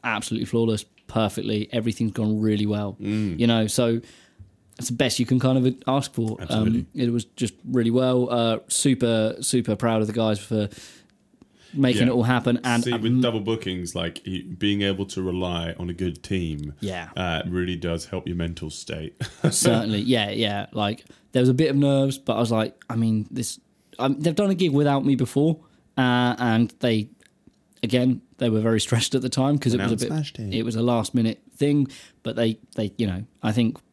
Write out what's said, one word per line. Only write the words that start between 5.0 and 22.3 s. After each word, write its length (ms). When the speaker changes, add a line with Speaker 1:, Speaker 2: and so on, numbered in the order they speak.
Speaker 1:
you 80
can 120
kind 240
of 120
ask 260
for. 300
Speaker 2:
Absolutely. 380
Speaker 1:
Um, 160
it 160
was 140
just 280
really 260
well. 400
Uh, 360
super, 760
super 340
proud 260
of 60
the 60
guys 260
for 300
making 300
Speaker 2:
Yeah. 60
Speaker 1:
it 20
all 120
happen. 400
And 200
Speaker 2:
See, 100
with 180
Speaker 1:
um, 100
Speaker 2:
double 200
bookings, 540
like, 300
y-, 180
being 240
able 260
to 140
rely 560
on 120
a 40
good 300
team, 560
Speaker 1:
Yeah. 380
Speaker 2:
uh, 300
really 280
does 300
help 220
your 100
mental 320
state. 460
<laughs> 160
Speaker 1:
Certainly, 520
yeah, 280
yeah. 420
Like, 320
there 80
was 80
a 40
bit 160
of 60
nerves, 420
but 180